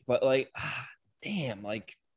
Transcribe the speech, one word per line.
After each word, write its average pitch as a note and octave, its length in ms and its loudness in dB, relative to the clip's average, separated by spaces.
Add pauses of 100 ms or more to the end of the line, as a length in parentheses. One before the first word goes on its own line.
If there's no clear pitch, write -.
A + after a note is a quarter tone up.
but, C#3 160 4
like, C3+ 320 4
<sighs> - 40 -10 (640)
damn, C3+ 420 -4
like, G#2 320 -6 (220)